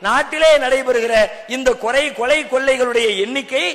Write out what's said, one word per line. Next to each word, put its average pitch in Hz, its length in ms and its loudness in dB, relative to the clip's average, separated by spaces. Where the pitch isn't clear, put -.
நாட்டிலே 294 560 2
நடைபெறுகிற 254 560 0
இந்த 254 260 -2
கொலை, 269 400 -2
கொலை, 262 300 -2
கொள்ளைகளுடைய 254 640 0
எண்ணிக்கை 254 440 -4